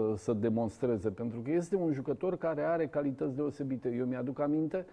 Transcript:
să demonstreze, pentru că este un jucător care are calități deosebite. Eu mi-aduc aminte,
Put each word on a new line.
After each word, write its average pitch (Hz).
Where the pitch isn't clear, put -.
să 117
demonstreze, 113
pentru 117
că 120
este 170
un 170
jucător 147
care 160
are 160
calități 143
deosebite. 135
Eu 120
mi-aduc 127
aminte, 156